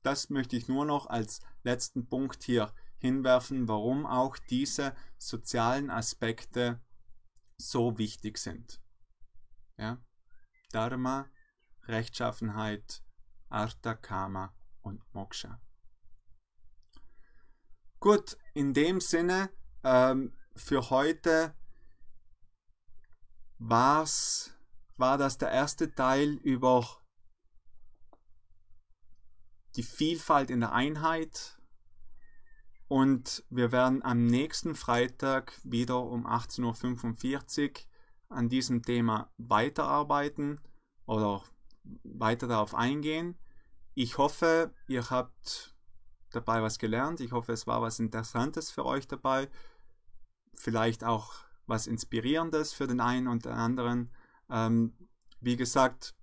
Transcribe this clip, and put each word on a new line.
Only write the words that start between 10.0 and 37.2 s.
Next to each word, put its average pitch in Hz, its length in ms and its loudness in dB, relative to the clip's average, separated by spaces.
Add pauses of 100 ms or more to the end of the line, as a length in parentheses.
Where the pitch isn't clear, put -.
Dharma, 127 580 0 (540)
Rechtschaffenheit, 110 1200 -4 (460)
Artha, 110 460 -4
Kama 98 600 -6 (260)
und 104 200 -10 (120)
Moksha. - 460 -10 (2500)
Gut, - 380 6 (160)
in 139 200 2
dem 175 280 4
Sinne, 185 480 2 (340)
ähm, 131 500 6 (220)
für 131 340 0
heute 160 680 4 (2000)
war's, 127 960 4 (400)
war 135 220 4
das 139 200 2
der - 140 0
erste 147 420 2
Teil 139 420 4
über 127 680 4 (2750)
die 117 80 -2
Vielfalt 151 680 2
in 123 120 2
der 113 100 2
Einheit. 156 880 0 (1300)
Und 135 600 4
wir 120 220 2
werden 131 320 4
am 120 220 4
nächsten 147 500 2
Freitag 127 880 0
wieder 123 380 0
um 120 240 -4
achtzehn 117 380 -2
Uhr 117 100 0
fünfundvierzig 127 1120 -4 (420)